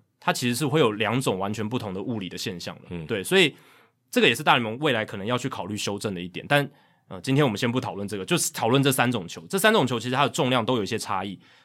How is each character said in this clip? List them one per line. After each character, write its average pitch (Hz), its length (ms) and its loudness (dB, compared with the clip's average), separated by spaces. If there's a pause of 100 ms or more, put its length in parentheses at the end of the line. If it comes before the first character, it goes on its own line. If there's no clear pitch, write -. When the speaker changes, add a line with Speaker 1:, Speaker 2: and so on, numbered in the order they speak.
(180)
Speaker 1:
它 - 140 0
其 127 160 -2
实 120 80 0
是 147 100 -2
会 147 140 2
有 120 100 6
两 107 300 0
种 120 180 0
完 101 160 -2
全 107 140 -4
不 123 100 -2
同 107 160 -8
的 98 80 -6
物 117 160 -6
理 95 100 -6
的 92 80 -10
现 92 220 -6
象 85 160 -10
的。 - 160 -20
Speaker 2:
嗯。 85 160 -8
Speaker 1:
对， 101 160 -2
所 175 160 2
以 165 160 6 (560)
这 247 100 0
个 214 60 6
也 135 80 6
是 156 80 -4
大 156 120 6
联 127 80 4
盟 110 180 -4
未 156 120 2
来 110 120 0
可 107 120 -10
能 98 80 -8
要 120 140 0
去 127 100 -4
考 92 180 -8
虑 104 100 -4
修 101 200 -4
正 104 160 -4
的 87 80 -6
一 90 60 -6
点。 - 220 -10
但， 143 200 2 (380)
呃， 95 140 -12
今 131 160 0
天 147 80 6
我 135 40 4
们 104 80 -2
先 117 140 0
不 123 100 0
讨 110 140 -4
论 101 140 -6
这 104 100 -6
个， 95 60 -8
就 175 120 0
是 - 160 -2
讨 117 180 0
论 135 120 6
这 139 80 4
三 127 220 4
种 95 160 -4
球。 - 200 -14
这 - 80 -4
三 214 160 4
种 190 140 4
球 117 140 -2
其 120 100 -6
实 127 60 -2
它 143 80 4
的 131 40 2
重 135 220 0
量 123 160 2
都 127 100 2
有 113 60 0
一 95 40 -4
些 107 120 -2
差 95 260 -4
异， 98 140 -8 (260)